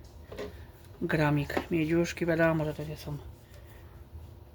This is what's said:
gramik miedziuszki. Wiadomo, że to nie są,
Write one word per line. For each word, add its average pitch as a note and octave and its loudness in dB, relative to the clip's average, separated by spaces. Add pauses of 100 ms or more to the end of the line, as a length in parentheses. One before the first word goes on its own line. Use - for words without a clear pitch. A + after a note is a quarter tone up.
(1000)
gramik D3+ 2
miedziuszki. E3+ 2
Wiadomo, D#3+ 4
że D3+ -2
to D3+ -6
nie D3+ -6
są, D3 -6 (1400)